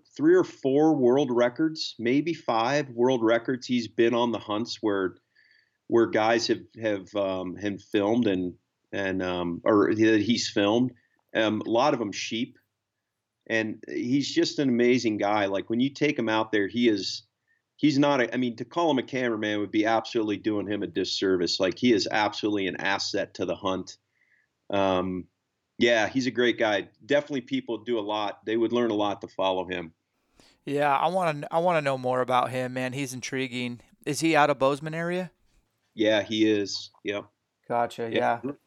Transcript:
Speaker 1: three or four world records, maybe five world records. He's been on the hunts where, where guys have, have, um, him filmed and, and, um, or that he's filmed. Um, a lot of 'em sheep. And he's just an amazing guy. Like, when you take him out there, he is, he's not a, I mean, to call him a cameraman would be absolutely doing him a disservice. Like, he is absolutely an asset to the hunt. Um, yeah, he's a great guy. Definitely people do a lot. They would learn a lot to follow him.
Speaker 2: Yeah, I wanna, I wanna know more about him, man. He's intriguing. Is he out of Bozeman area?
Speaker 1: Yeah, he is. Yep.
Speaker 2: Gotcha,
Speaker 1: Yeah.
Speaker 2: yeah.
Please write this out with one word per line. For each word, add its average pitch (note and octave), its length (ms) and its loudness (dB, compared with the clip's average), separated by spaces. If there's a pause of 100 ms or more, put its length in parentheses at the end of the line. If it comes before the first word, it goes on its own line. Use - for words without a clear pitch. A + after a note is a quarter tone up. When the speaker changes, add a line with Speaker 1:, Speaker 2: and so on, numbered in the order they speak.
(160)
Speaker 1:
three D#3+ 200 4
or F3+ 100 4
four D3 500 2
world C3 340 4
records, B2 680 0
maybe C#3+ 340 0
five C3 580 0
world A#2+ 300 2
records. A#2 460 2
He's A#2+ 220 -2
been A#2 240 4
on A#2+ 180 2
the G#2 80 -2
hunts G#2+ 400 -6
where, G2 360 0 (720)
where A#2 200 4
guys A2+ 400 2
have, G#2 140 0 (200)
have, G2+ 340 -4
um, F#2 420 -4
him G2 220 -6
filmed A2 480 0
and, F#2 260 0 (400)
and, F#2+ 280 -4
um, F2 440 -4
or G#2 280 4
that A2 280 4
he's A2 260 -2
filmed. A#2 460 0 (420)
Um, G#2+ 300 0
a - 40 -6
lot B2+ 240 2
of B2 60 -2
'em G2 140 -6
sheep. - 440 -8 (920)
And A2 400 -2
he's B2 460 -2
just E3+ 240 0
an C#3 120 0
amazing A#2+ 480 2
guy. G#2 280 2
Like, F#2+ 240 -4
when A2+ 100 -2
you C#3 120 0
take C#3+ 260 -2
him A2+ 120 -2
out A2 220 0
there, G2+ 160 2
he A#2 220 2
is, G2 320 -2 (540)
he's C#3+ 240 2
not C#3+ 200 4
a, A#2 140 0
I B2 40 -4
mean, A#2+ 180 -2
to B2+ 100 -10
call E3+ 240 -2
him C3+ 80 2
a A#2+ 60 0
cameraman A2 560 -2
would G2+ 100 -4
be G#2+ 160 2
absolutely G#2+ 520 0
doing G#2 280 -2
him G2+ 160 -4
a F#2 60 -4
disservice. F#2 720 0
Like, F#2 180 0
he A#2+ 160 4
is G2 160 0
absolutely G#2 560 -2
an F2+ 120 -6
asset G2 580 -4
to G2 100 -6
the F2 100 -2
hunt. F#2 420 -6 (720)
Um, F#2 540 0 (520)
yeah, A2+ 300 4
he's B2+ 200 -2
a B2+ 40 -2
great A#2+ 260 2
guy. G#2 320 0 (160)
Definitely C#3+ 360 0
people B2 380 -6
do A2+ 200 -2
a - 20 -4
lot. G#2 440 -4
They A2 120 -2
would A2+ 160 0
learn A#2+ 180 2
a G#2 40 -2
lot G#2 260 -2
to F2 60 -12
follow F#2 380 -2
him. F2 280 -10 (720)
Speaker 2:
Yeah, C#3+ 320 0
I D#3 100 2
wanna, E3+ 440 -2
I E3 80 0
wanna E3+ 220 2
know C#3 160 0
more B2+ 240 0
about B2 300 2
him, B2+ 220 -4
man. B2+ 200 -6
He's C3+ 200 -6
intriguing. B2 680 -6 (240)
Is D3 140 -4
he D#3+ 160 2
out D3 140 6
of C#3+ 100 0
Bozeman C#3+ 340 0
area? E3+ 380 -4 (640)
Speaker 1:
Yeah, G#2+ 280 2
he G#2+ 280 2
is. G2+ 420 -2 (120)
Yep. G2+ 220 -6 (420)
Speaker 2:
Gotcha, A#2+ 420 -4
Speaker 1:
Yeah. A#2 340 0
Speaker 2:
yeah. C3+ 80 -6 (160)